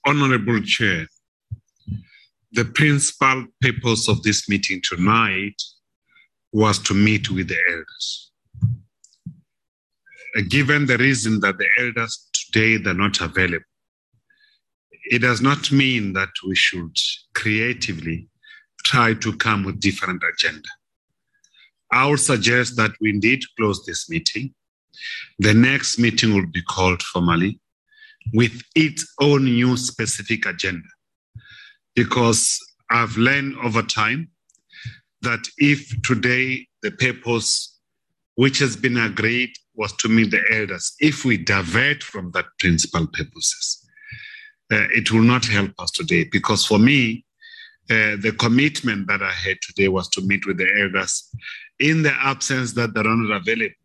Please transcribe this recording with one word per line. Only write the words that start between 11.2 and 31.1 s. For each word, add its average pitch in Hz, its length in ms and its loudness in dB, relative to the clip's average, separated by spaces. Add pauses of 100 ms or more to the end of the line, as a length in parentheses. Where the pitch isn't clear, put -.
that 98 180 0
the 98 100 -2 (120)
elders 117 540 -6
today, 110 440 2
they're 92 160 -2
not 101 260 0
available, 87 460 -2 (1400)
it 120 180 0
does 120 180 2
not 139 300 2
mean 127 420 2
that 95 160 -2 (180)
we 92 80 -4
should 85 400 -2 (380)
creatively 107 960 -4 (560)
try 113 320 2
to 110 220 -4
come 104 260 0
with 92 160 -6
different 95 420 -2 (120)
agenda. 78 360 -4 (1200)
I 131 160 4
would 143 120 2
suggest 120 560 2
that 110 160 2 (100)
we 110 80 2
indeed 110 340 2 (140)
close 104 300 0
this - 200 -10
meeting. 139 460 -4 (840)
The 107 160 4
next 131 420 4
meeting 113 380 2
will 95 100 2
be 85 160 -6
called 92 400 0
formally 87 580 0 (720)
with 117 260 2 (140)
its 156 320 0 (160)
own 143 240 4
new 123 320 2
specific 110 680 -4
agenda, 90 400 -6 (1080)